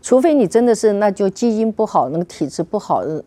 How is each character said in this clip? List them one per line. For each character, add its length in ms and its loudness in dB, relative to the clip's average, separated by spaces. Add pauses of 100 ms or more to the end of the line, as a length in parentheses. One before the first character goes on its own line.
除 180 4
非 140 4
你 140 2
真 180 2
的 80 4
是， 200 2
那 180 0
就 180 -2
基 260 -2
因 160 0
不 140 -2
好， 240 0
那 80 -4
个 60 -2
体 240 -6
质 160 -6
不 160 -4
好， 240 -2 (240)